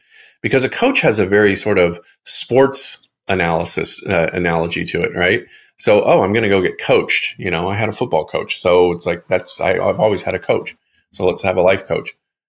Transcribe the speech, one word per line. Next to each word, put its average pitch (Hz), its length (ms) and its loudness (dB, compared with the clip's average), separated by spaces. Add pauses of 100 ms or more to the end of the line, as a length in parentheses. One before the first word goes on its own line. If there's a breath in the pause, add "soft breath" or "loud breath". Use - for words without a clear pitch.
(420 soft breath)
because 131 220 0
a 131 40 0
coach - 340 0
has 117 160 2
a 98 80 2
very 101 280 4
sort 98 240 0
of 87 220 2 (240 soft breath)
sports - 840 0 (220)
analysis, 85 800 -2
uh, 87 260 0
analogy 85 540 -2
to 85 160 -4
it, 85 120 -4
right? 92 300 0 (320 loud breath)
So, 104 260 4
"Oh, 156 200 4
I'm 98 100 0
gonna 110 160 0
go 98 140 2
get - 180 -4
coached." - 580 0
You 95 120 -6
know, 87 180 -2
I 101 80 -4
had 107 140 -2
a - 20 -6
football 82 320 -2
coach. - 360 -6
So 90 320 4
it's 85 140 -8
like, 87 220 -6
that's, - 320 -4
I, 92 180 0
I've 92 220 -2
always 104 220 0
had 92 120 -6
a 92 40 -2
coach. - 360 -4 (380)
So 95 140 -2
let's 90 160 -2
have 92 140 -2
a 92 60 2
life 95 240 2
coach. - 280 -6 (340)